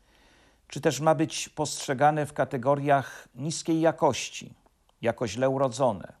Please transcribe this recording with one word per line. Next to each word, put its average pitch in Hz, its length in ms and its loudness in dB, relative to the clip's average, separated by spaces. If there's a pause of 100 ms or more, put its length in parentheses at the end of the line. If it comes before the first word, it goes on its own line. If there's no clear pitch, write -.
(680)
Czy - 120 -10
też 139 200 2
ma 160 140 4
być - 340 -2
postrzegane 147 800 0
w - 60 -10
kategoriach 139 1000 0
niskiej 156 460 -2
jakości, 156 760 0 (480)
jako 113 260 -2
źle 127 200 0
urodzone, 131 720 0